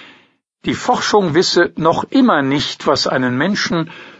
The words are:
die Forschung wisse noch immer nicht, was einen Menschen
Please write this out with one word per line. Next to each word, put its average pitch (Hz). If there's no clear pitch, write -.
die 135
Forschung 208
wisse 175
noch 160
immer 208
nicht, 135
was 143
einen 127
Menschen 170